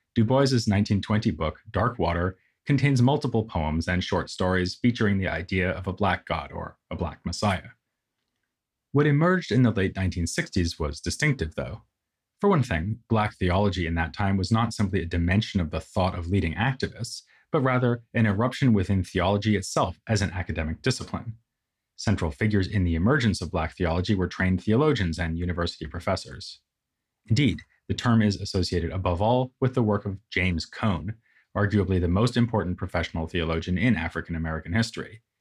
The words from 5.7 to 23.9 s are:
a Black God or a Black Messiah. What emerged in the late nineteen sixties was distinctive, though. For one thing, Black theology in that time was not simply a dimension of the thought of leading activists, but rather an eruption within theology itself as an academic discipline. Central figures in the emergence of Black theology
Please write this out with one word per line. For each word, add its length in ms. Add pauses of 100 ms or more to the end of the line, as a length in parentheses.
a 80
Black 320
God 260
or 280 (100)
a 60
Black 280
Messiah. 460 (1200)
What 140
emerged 460
in 100
the 80
late 260
nineteen 300
sixties 540
was 200
distinctive, 540
though. 300 (580)
For 80
one 140
thing, 440
Black 280
theology 500
in 80
that 200
time 220
was 160
not 220
simply 300
a 20
dimension 560
of 80
the 100
thought 380
of 100
leading 280
activists, 640 (300)
but 100
rather 400 (140)
an 100
eruption 480
within 300
theology 520
itself 520
as 160
an 80
academic 500
discipline. 560 (580)
Central 360
figures 360
in 160
the 120
emergence 440
of 120
Black 260
theology 380